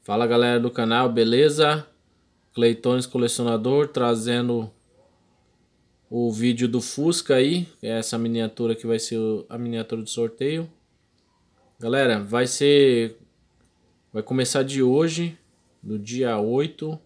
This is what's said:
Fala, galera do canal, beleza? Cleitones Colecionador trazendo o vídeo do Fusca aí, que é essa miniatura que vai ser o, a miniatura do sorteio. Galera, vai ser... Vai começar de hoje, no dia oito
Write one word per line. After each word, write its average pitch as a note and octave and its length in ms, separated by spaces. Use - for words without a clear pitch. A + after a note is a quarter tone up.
Fala, G#2+ 180
galera A#2+ 320
do A#2+ 140
canal, A#2 400
beleza? D3 720
Cleitones A#2+ 520
Colecionador A#2+ 840
trazendo A#2+ 800
o A#2+ 220
vídeo A#2 340
do A#2+ 140
Fusca D3 560
aí, D#3 300
que - 100
é A2+ 120
essa A2+ 180
miniatura A2+ 560
que A2+ 140
vai A2+ 120
ser A2+ 180
o, A2 320
a A2+ 80
miniatura A#2 440
do G#2+ 80
sorteio. C#3+ 640
Galera, A#2+ 460
vai A#2 240
ser... C3 720
Vai G#2+ 100
começar C3 400
de C3+ 180
hoje, D#3+ 560
no G#2 160
dia A#2 380
oito D3 680